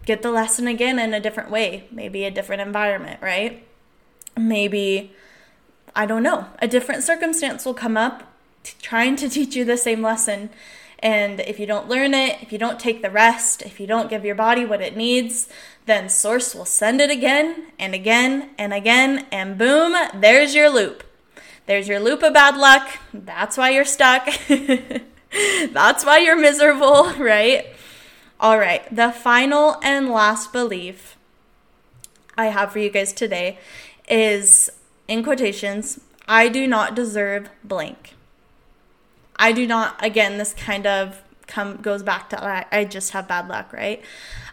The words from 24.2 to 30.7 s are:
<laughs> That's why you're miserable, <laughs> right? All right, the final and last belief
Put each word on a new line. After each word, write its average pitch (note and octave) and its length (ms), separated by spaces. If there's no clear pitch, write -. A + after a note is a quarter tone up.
<laughs> C#4+ 1200
That's A#3+ 340
why D4 140
you're E4 200
miserable, D4 720
<laughs> - 40
right? A#3 500
All A3 160
right, F3+ 240
the A#3 200
final C#4 680
and C#4 280
last A3 420
belief F#3+ 640